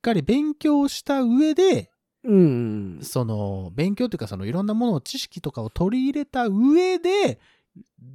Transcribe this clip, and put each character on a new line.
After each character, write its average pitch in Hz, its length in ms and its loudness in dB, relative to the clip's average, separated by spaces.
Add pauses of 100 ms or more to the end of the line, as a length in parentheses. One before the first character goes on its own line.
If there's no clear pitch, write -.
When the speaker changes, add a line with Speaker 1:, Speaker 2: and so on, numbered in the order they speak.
Speaker 1:
か 233 120 0
り 175 100 0
勉 294 320 0
強 294 320 2
し - 160 -8
た 277 200 -2
上 269 320 2
で、 359 360 2 (320)
Speaker 2:
う 233 100 0
ん - 0 -
う 202 40 8
ん 185 40 10 (580)
う - 20 -18
ん。 - 20 -16
Speaker 1:
そ 127 220 -4
の、 98 500 -6
勉 180 220 -2
強 247 80 -2
っ 247 40 0
て 214 60 -8
い - 20 -4
う - 40 -10
か、 107 80 -8
そ 98 80 -10
の、 95 100 -6
い - 60 -4
ろ 180 100 -2
ん 208 40 -4
な 214 80 -2
も 240 120 0
の 220 80 0
を、 143 60 -2
知 - 180 -10
識 - 220 -12
と 147 100 -8
か 117 120 -8
を 110 80 -8
取 202 280 -2
り 262 60 0
入 277 80 0
れ 294 140 -6
た 247 200 -4
上 311 540 2
で、 370 400 0 (760)